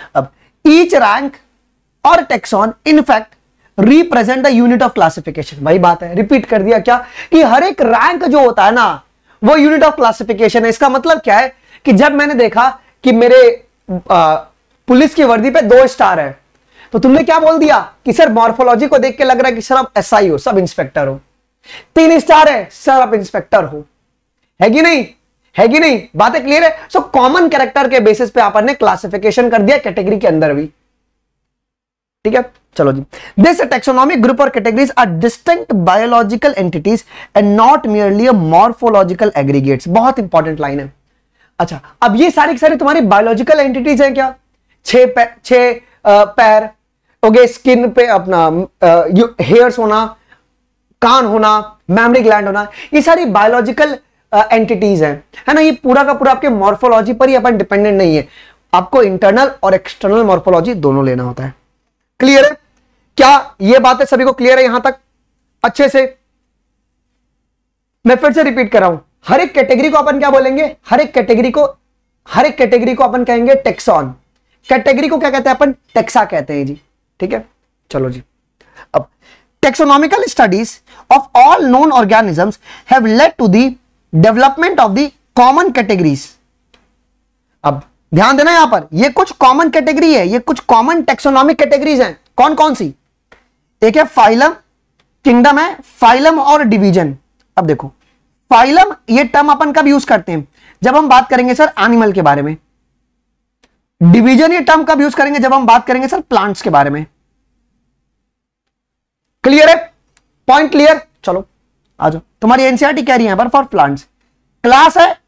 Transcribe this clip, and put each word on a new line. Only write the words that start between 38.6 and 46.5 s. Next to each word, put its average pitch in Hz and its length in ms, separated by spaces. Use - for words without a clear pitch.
aggregates। 139 500
बहुत 226 320
इंपॉर्टेंट 160 400
लाइन 143 200
है। 139 140
अच्छा, 170 220
अब 208 140
ये 311 160
सारी 302 200
की 262 60
सारी 311 180
तुम्हारी 302 260
बायोलॉजिकल 226 580
एंटिटीज 269 420
हैं 277 120
क्या? 262 220
छह 254 200
पै-, - 400
छह, 247 280
अ, 240 60
पैर 214 560